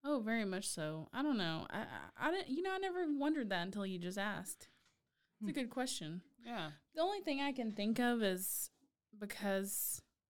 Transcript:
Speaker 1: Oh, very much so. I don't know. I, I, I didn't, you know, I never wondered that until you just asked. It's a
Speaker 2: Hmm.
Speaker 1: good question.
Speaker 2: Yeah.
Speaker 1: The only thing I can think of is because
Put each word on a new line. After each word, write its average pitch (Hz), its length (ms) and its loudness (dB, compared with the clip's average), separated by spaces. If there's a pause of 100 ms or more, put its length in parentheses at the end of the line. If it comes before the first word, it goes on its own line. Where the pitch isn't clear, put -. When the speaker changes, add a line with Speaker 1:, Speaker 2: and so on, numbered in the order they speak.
Speaker 1:
Oh, 285 160 4
very 220 260 2
much 190 220 0
so. 156 460 -2
I 254 80 -2
don't 285 160 4
know. 165 320 0
I, 214 120 -2
I, 101 480 -4
I - 20 2
didn't, 381 180 -2
you 294 140 0
know, 381 100 0
I 381 60 -2
never 370 280 0
wondered 285 440 2
that 175 160 0
until 196 180 -2
you 185 140 -2
just 180 180 -4
asked. 202 500 -4 (720)
It's 214 100 -2
a 302 40 -2
Speaker 2:
Hmm. 302 60 0
Speaker 1:
good 247 100 -2
question. 185 520 -4 (220)
Speaker 2:
Yeah. 220 260 -6 (260)
Speaker 1:
The 311 60 2
only 392 180 2
thing 277 220 0
I 285 100 2
can 247 200 0
think 214 280 2
of 240 240 4
is 190 480 0 (480)
because 196 840 0 (280)